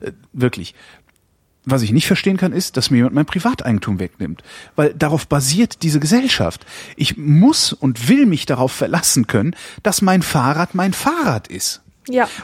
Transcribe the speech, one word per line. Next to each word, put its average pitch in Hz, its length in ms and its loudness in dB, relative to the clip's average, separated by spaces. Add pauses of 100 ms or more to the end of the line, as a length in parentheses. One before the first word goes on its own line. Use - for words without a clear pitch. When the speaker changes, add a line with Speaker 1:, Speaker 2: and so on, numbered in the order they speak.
Speaker 1:
Äh, - 120 -10 (200)
wirklich. 123 420 -4 (880)
Was 127 180 0
ich 107 100 -2
nicht - 160 2
verstehen 190 300 0
kann, 180 140 -2
ist, - 240 -6
dass - 140 -2
mir 127 80 4
jemand 123 160 2
mein 147 100 2
Privateigentum 120 760 -2
wegnimmt. 90 420 -8 (320)
Weil 151 200 2
darauf 151 340 0
basiert 147 560 0
diese 151 160 2
Gesellschaft. 156 680 0 (300)
Ich - 200 -2
muss 156 560 4
und 123 360 -2
will 269 180 6
mich 170 200 0
darauf 131 260 0
verlassen 131 560 0
können, 117 260 0 (300)
dass 202 180 0
mein 185 200 4
Fahrrad 151 520 0
mein 185 180 0
Fahrrad 262 540 -2
ist. - 340 -8 (280)
Speaker 2:
Ja. 247 200 0 (160)